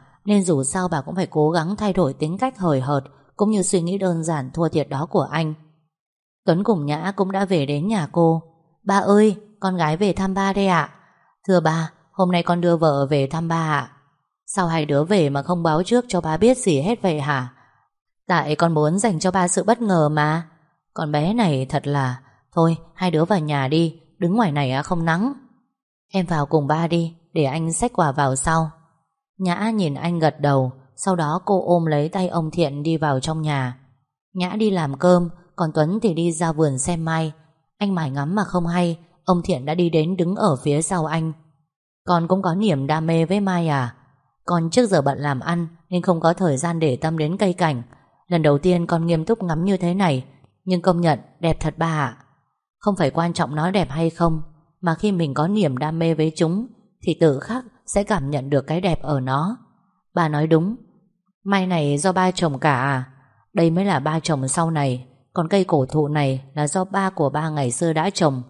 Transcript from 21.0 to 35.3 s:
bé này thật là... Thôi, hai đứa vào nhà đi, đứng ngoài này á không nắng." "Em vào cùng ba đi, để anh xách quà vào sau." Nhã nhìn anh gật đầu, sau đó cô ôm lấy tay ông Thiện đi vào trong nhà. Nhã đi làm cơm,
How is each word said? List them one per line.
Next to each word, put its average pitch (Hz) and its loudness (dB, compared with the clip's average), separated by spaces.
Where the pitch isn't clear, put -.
bé 156 0
này 151 0
thật 143 -4
là... 135 -2
Thôi, 165 2
hai 180 -2
đứa 156 2
vào 196 0
nhà 147 -2
đi, 160 0
đứng 185 0
ngoài 208 0
này 143 0
á 135 -2
không 165 -2
nắng." 180 0
"Em 190 -2
vào 151 0
cùng 151 0
ba 160 0
đi, 165 -2
để 160 0
anh 160 -4
xách 240 -2
quà 151 0
vào 139 0
sau." 160 0
Nhã 185 -2
nhìn 185 0
anh 170 -4
gật 151 0
đầu, 135 2
sau 190 -2
đó 160 -2
cô 196 0
ôm 170 2
lấy 151 0
tay 185 -2
ông 160 -4
Thiện 147 -2
đi 165 0
vào 143 0
trong 160 -4
nhà. 135 -4
Nhã 180 -4
đi 214 2
làm 151 -2
cơm, 175 4